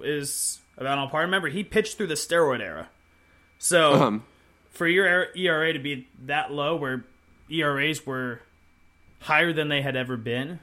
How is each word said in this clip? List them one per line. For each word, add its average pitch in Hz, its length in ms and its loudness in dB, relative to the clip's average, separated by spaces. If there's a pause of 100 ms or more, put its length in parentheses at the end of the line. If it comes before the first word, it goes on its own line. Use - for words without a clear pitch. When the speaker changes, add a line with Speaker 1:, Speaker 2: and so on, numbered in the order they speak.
Speaker 1:
is - 580 -4 (180)
about 139 200 -2
on 135 120 -4
par. 156 120 -2
Remember, 180 260 0
he 180 160 -4
pitched - 320 0
through 208 120 -4
the 156 60 -2
steroid 147 460 2
era. 85 280 -10 (680)
So, 160 340 6
Speaker 2:
Uh-huh. 127 260 6 (520)
Speaker 1:
for - 160 -2
your 180 400 4 (100)
E 180 120 0
R 160 160 2
A 160 80 0
to 151 60 -4
be 139 300 -8 (180)
that 143 260 -2
low, 147 240 -2
where 131 280 -4 (460)
E 160 120 -2
R 143 180 0
As 147 260 -2
were 127 340 -6 (800)
higher 165 320 2
than 151 160 -2
they 143 140 0
had 135 140 -2
ever 127 200 -2
been, 127 460 -6